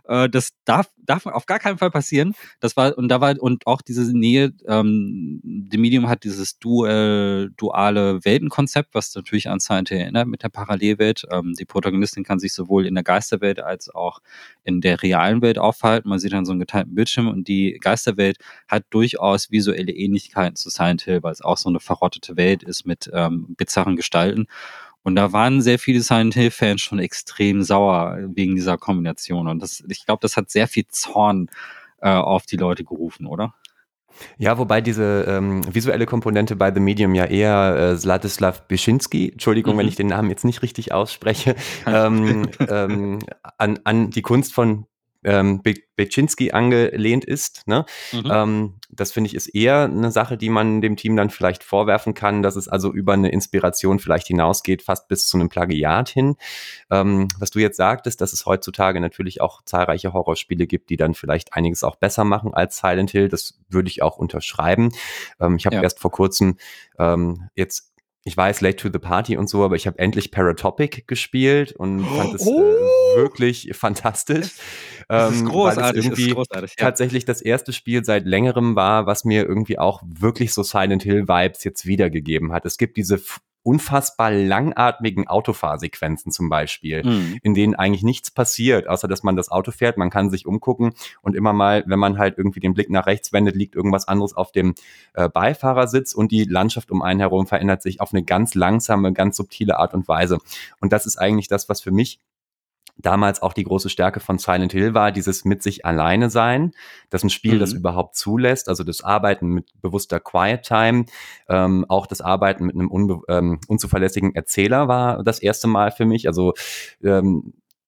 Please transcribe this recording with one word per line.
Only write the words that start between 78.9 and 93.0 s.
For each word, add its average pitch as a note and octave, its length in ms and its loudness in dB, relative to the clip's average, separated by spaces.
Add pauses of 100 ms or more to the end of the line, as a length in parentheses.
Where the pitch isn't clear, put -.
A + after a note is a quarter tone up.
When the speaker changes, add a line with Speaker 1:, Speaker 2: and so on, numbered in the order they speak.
Speaker 2:
was G#2 180 -2
mir G#2+ 180 4
irgendwie G#2 360 -2
auch F#2+ 260 0
wirklich G#2 480 -2
so G#2 100 -2
Silent F#2+ 400 0
Hill G2+ 240 2
Vibes F2+ 360 2
jetzt - 240 -8
wiedergegeben D#2+ 640 0
hat. E2+ 120 -4
Es F2 120 -8
gibt A#2 180 -2
diese G2+ 200 0
f-, - 240 -8 (240)
unfassbar C3+ 680 0
langatmigen G#2+ 960 0
Autofahrsequenzen D#2+ 1040 -4
zum E2+ 180 -4
Beispiel, D#2 540 -4
Speaker 1:
Mhm. G2+ 400 -2
Speaker 2:
in G#2 100 2
denen G#2 220 2
eigentlich F#2+ 260 0
nichts A#2+ 300 -2
passiert, A#2+ 560 0
außer F2+ 200 -2
dass F#2+ 140 -4
man F#2+ 140 2
das F2+ 140 -2
Auto F#2+ 220 -2
fährt, A#2+ 260 0
man F2+ 120 0
kann G2 220 0
sich F#2+ 160 -6
umgucken A#2 460 0 (280)
und G2 140 -2
immer G#2 180 2
mal, G#2 320 4
wenn F#2+ 140 0
man G2+ 180 2
halt G2 220 0
irgendwie G2 200 -2
den F#2 140 0
Blick G#2 160 4
nach F#2 160 2